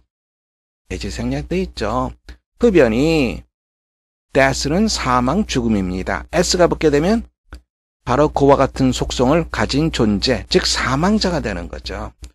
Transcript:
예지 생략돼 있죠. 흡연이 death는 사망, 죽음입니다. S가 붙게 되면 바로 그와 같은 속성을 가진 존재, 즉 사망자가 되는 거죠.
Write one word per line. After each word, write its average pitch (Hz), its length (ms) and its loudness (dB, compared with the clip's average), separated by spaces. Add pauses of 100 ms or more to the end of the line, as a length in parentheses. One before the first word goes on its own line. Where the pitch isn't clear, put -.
(920)
예지 95 200 -8
생략돼 139 500 -4
있죠. 123 500 -4 (480)
흡연이 143 840 4 (920)
death는 139 540 2
사망, 131 580 0
죽음입니다. 98 840 -2
S가 175 360 2
붙게 156 220 0
되면 175 380 0 (800)
바로 135 240 2
그와 139 260 4
같은 131 360 2
속성을 147 600 0
가진 135 400 -2
존재, 104 580 0
즉 - 160 0
사망자가 170 760 -2
되는 92 260 -6
거죠. 98 460 -12 (220)